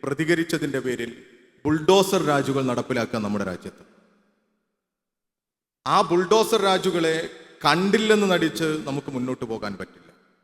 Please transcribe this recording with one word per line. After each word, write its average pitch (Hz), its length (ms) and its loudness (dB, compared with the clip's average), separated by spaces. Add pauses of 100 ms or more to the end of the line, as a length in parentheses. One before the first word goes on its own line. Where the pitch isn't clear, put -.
പ്രതികരിച്ചതിൻ്റെ 151 800 -2
പേരിൽ 120 260 -6 (540)
ബുൾഡോസർ 185 560 2 (100)
രാജുകൾ 135 380 0
നടപ്പിലാക്കുക 120 560 -2
നമ്മുടെ 101 260 -4
രാജ്യത്ത്. - 340 -14 (2000)
ആ 151 120 2 (120)
ബുൾഡോസർ 208 600 2
രാജുകളെ 175 460 0 (500)
കണ്ടില്ലെന്ന് 202 680 4
നടിച്ച് 160 360 0 (200)
നമുക്ക് 139 280 -6
മുന്നോട്ട് 127 360 -6
പോകാൻ 104 260 -6
പറ്റില്ല. - 300 -16 (340)